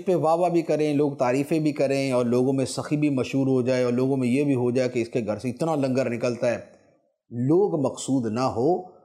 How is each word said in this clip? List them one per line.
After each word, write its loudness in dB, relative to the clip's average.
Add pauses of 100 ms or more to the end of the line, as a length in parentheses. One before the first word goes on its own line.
پہ 2
واہ 2
واہ 0
بھی 2
کریں، 0
لوگ 2
تعریفیں 0
بھی 2
کریں، 0
اور 2
لوگوں 2
میں 0
سخی -4
بھی 2
مشہور 0
ہو 2
جائے، 2
اور 0
لوگوں 0
میں 0
یہ 2
بھی 2
ہو 0
جائے 0
کہ -2
اس -4
کے -2
گھر -4
سے -6
اتنا -2
لنگر 0
نکلتا -2
ہے، -10 (460)
لوگ 0
مقصود -2
نہ -2
ہو، 0 (240)